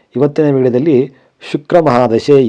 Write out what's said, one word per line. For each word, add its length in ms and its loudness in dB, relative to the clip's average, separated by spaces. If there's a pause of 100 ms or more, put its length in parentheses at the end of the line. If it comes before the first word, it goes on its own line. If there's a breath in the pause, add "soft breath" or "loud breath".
(160 soft breath)
ಇವತ್ತಿನ 400 -2
ವಿಡಿಯೋದಲ್ಲಿ 420 0 (540 soft breath)
ಶುಕ್ರ 300 -2
ಮಹಾದಶೆ 680 2